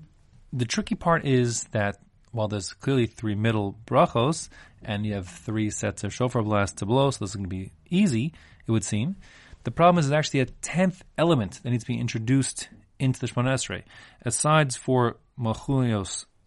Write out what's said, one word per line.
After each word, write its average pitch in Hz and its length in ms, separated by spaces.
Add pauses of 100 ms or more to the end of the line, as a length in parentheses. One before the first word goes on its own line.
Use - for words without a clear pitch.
(540)
the 123 100
tricky 208 320
part 165 300
is 123 460
that 101 260 (340)
while 110 160
there's 104 240
clearly 131 340
three 107 300
middle 107 500
brachos, 135 600 (340)
and 107 240
you 107 80
have 95 140
three 107 420
sets 104 360
of 98 80
shofar 123 280
blasts 104 360
to - 80
blow, 135 260
so 107 120
this 95 80
is 104 40
gonna 98 140
be 92 220 (180)
easy, 165 440 (320)
it 113 60
would 110 140
seem. 120 320 (480)
The 120 60
problem 175 280
is 143 80
there's 143 100
actually 143 220
a 127 60
tenth - 580 (140)
element 147 440
that 120 80
needs 120 140
to - 80
be 117 80
introduced 120 720 (280)
into 131 220
the 120 80
Shemona 127 280
Esrei. 98 280 (420)
Asides 151 520
for 123 400 (200)
Malchuyos, 117 880 (220)